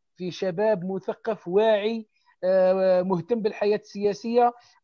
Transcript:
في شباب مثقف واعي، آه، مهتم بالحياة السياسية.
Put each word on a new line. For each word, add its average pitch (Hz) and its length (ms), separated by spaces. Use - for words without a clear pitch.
في 180 140
شباب 190 640
مثقف 196 560
واعي، 214 580
آه، 185 580
مهتم 190 380
بالحياة 208 360
السياسية. 220 800